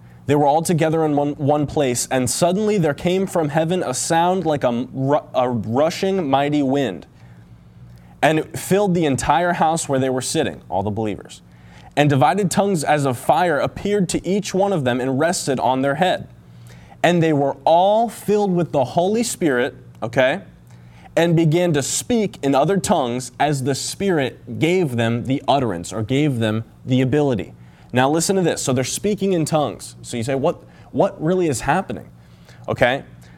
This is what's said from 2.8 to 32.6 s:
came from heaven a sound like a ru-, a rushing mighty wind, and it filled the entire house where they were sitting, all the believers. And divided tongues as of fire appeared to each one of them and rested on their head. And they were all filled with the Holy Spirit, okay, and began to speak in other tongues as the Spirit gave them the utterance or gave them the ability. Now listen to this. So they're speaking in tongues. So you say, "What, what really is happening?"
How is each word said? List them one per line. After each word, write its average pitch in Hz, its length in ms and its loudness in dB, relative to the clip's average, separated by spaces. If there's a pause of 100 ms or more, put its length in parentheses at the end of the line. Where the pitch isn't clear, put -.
came 185 320 -2
from 180 220 -2
heaven 160 340 0
a 127 100 -4
sound 175 520 0
like 151 180 0
a 123 280 -2
ru-, 135 440 0
a 127 120 2
rushing 143 800 0
mighty 143 360 2
wind, 131 420 -2 (1120)
and 156 200 2
it - 180 -8
filled 190 380 0
the 160 100 2
entire 156 480 0
house 165 340 0
where 135 120 0
they 131 100 0
were 127 120 -2
sitting, 120 480 -4
all 95 120 -2
the 104 80 -4
believers. 107 540 -6 (520)
And 147 140 4
divided 151 400 2
tongues 185 340 0
as 147 220 0
of 123 140 -2
fire 160 400 2
appeared 190 500 -2
to - 180 -4
each 190 280 -2
one 202 180 0
of 147 120 -2
them 123 140 0
and 127 200 -2
rested 156 400 0
on 131 240 0
their 139 120 0
head. 180 320 0 (760)
And 170 180 4
they 160 120 4
were 139 320 0
all 202 420 4
filled 208 460 0
with 170 180 -2
the 135 140 0
Holy 202 380 0
Spirit, 135 520 0 (260)
okay, 131 400 0 (760)
and 165 180 4
began 165 380 2
to 143 100 0
speak - 580 -2
in 139 140 2
other 160 220 2
tongues 131 640 -2
as 139 240 0
the 135 100 -2
Spirit 139 800 -2
gave 156 380 0
them 117 300 0
the 135 200 -2
utterance 113 460 0
or 107 100 -6
gave 131 380 0
them 110 240 0 (220)
the 127 160 2
ability. 131 520 0 (380)
Now 127 180 4
listen 170 280 0
to 185 40 2
this. 160 220 0
So 139 80 -2
they're 127 140 0
speaking 196 480 -2
in 160 100 0
tongues. 143 580 -4
So - 140 -12
you 117 80 -4
say, 135 100 -2
"What, 135 300 -2 (280)
what 165 300 0
really 175 260 0
is 127 140 -2
happening?" 139 480 -4 (600)